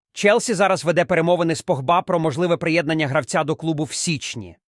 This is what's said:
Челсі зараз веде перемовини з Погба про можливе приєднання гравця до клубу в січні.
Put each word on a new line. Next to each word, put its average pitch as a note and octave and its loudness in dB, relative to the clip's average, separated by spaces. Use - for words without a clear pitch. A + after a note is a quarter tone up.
Челсі G#3 2
зараз F#3 2
веде E3+ 2
перемовини E3+ 2
з - -8
Погба E3+ 0
про F3+ -2
можливе E3 0
приєднання D#3+ 0
гравця D#3 0
до D3+ -2
клубу D#3 -4
в - -10
січні. A#2 -6